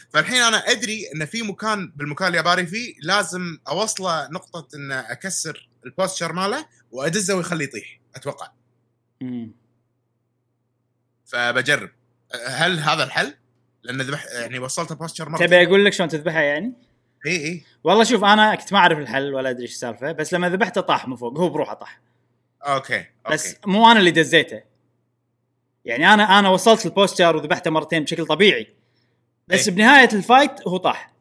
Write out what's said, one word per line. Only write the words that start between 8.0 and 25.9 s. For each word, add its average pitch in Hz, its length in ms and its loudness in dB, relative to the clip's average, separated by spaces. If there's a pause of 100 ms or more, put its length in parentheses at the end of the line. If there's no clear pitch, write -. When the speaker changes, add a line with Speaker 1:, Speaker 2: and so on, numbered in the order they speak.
Speaker 1:
أتوقع. 131 360 -14 (680)
Speaker 2:
مم. 120 300 -10 (1700)
Speaker 1:
فبجرب. 123 640 -2 (580)
هل 160 320 -2
هذا 151 240 -2
الحل؟ 180 300 -4 (500)
لأن 127 180 -8
ذبح-، 143 320 -8
يعني 120 260 -10
وصلت 160 340 -8
بوستشر 156 360 -12
مرة. 165 100 -4
Speaker 2:
تبي 175 240 6
أقول 196 220 4
لك 196 80 2
شلون 170 160 -2
تذبحه 160 300 -4
يعني؟ 156 340 -2 (520)
Speaker 1:
إي، 151 60 -4
إي. 165 320 -8 (200)
Speaker 2:
والله 202 200 4
شوف، 220 200 0
أنا 214 320 4
كنت - 180 -8
ما 196 60 4
أعرف 165 200 4
الحل 139 340 -4
ولا 131 160 -4
أدري 123 120 -8
إيش 120 100 -12
السالفة، 127 400 -8
بس 151 220 -6
لما 175 160 0
ذبحته 190 320 -2
طاح - 260 -2
من 127 80 -10
فوق، 120 220 -10
هو 170 120 0
بروحه 135 240 -6
طاح. - 280 -20 (600)
Speaker 1:
أوكي، 135 360 -4
أوكي. 92 100 -12 (240)
Speaker 2:
بس 156 240 -6 (100)
مو 220 260 6
أنا 233 80 8
اللي 175 120 6
دزيته. 147 520 2 (1200)
يعني 147 280 4